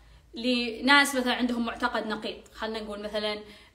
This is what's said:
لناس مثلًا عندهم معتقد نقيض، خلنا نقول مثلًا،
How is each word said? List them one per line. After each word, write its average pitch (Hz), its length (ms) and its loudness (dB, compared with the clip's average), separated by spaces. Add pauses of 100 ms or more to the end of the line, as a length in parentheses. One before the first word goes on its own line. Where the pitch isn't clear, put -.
(340)
لناس 262 800 4
مثلًا 247 200 2
عندهم 240 320 0
معتقد 233 400 -2
نقيض، 214 340 -6 (140)
خلنا 220 260 -6
نقول 208 220 -10
مثلًا، 214 380 -4 (340)